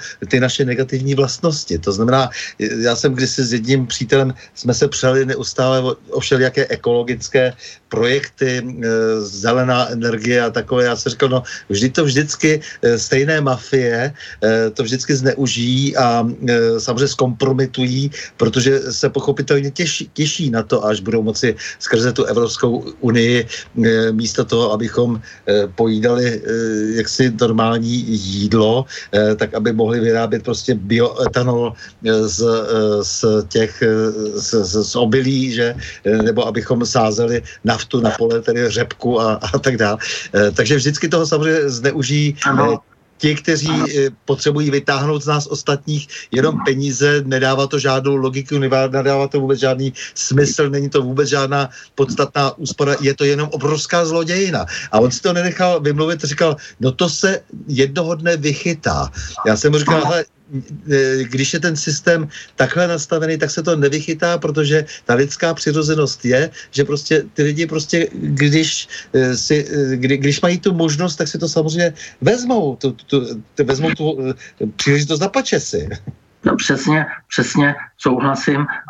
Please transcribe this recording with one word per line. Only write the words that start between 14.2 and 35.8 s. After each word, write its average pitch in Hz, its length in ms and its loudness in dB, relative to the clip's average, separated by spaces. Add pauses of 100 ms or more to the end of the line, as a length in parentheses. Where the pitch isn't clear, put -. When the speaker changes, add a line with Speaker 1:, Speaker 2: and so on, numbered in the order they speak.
Speaker 1:
eh, 113 300 2
to 135 100 -2
vždycky 131 320 -2
zneužijí 127 840 0
a, 120 280 2
eh, 117 540 2
samozřejmě 123 280 0
zkompromitují, 131 1040 0 (260)
protože 127 420 2 (100)
se - 200 0
pochopitelně 139 600 0
těší, 160 420 -6
těší 151 360 -2
na 113 140 0
to, 113 220 0
až 104 200 -2
budou 113 160 0
moci 110 340 -2 (240)
skrze 120 340 0
tu 131 120 0
Evropskou 117 560 0 (240)
unii, 117 400 2
eh, 113 640 0
místo 110 340 -2
toho, 117 280 0
abychom, 113 480 -2
eh, 101 540 -2
pojídali, 117 680 2
eh, 110 560 -2
jaksi 120 400 2
normální 113 560 2 (160)
jídlo, 107 760 2 (280)
eh, 107 220 4
tak 107 180 -2
aby 110 160 0
mohli 113 300 2
vyrábět 113 440 0
prostě 120 300 -2
bioetanol, 120 1000 0 (320)
eh, 110 220 2
z, 92 140 -4
eh, 110 600 2
z - 140 -6 (300)
těch, 110 240 0 (100)
eh, 117 60 2 (460)
z, 101 160 -6 (140)
z, 92 180 -4
z 101 140 -4
obilí, 131 560 2
že? 117 240 -2 (300)